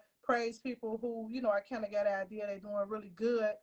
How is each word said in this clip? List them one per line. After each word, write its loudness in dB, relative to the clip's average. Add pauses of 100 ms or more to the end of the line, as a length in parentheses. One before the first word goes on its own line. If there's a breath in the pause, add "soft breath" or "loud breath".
(220)
praise 2
people -4
who, -4
you -4
know, 4
I 4
kinda -4
got 2
an 4
idea -4
they're -4
doing -6 (140)
really -6
good, 2